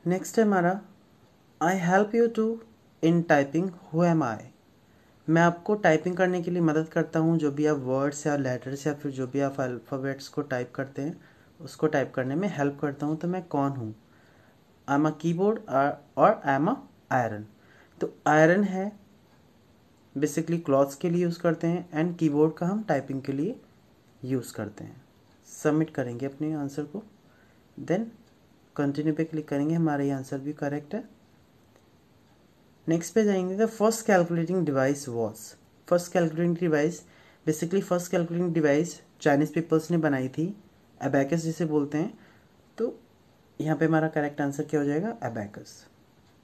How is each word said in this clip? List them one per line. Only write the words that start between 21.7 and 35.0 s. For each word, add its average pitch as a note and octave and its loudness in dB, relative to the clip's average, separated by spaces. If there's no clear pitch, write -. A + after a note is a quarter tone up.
and E3+ -2
कीबोर्ड D#3 4
का E3+ -4
हम G#3 -2
टाइपिंग C3+ -2
के C3+ -6
लिए D#3+ -4
यूज़ B2+ -4
करते G#2+ -10
हैं। - -18
सबमिट D#3 0
करेंगे A#2+ -6
अपने D3+ -6
आंसर C#3+ -6
को, G3+ -12
then E3 -2
कंटिन्यू D3 0
पे D#3+ -2
क्लिक D#3 -8
करेंगे, D3 0
हमारा D3+ 2
ये C#3 0
आंसर C3+ -6
भी C#3 -8
करेक्ट D3 -6
है। A#3 -6
नेक्स्ट E3 -2
पे A3 4
जाएंगे, F#3+ 0
"The A3 2
first A3+ 0
calculating F3 2
device C3+ 0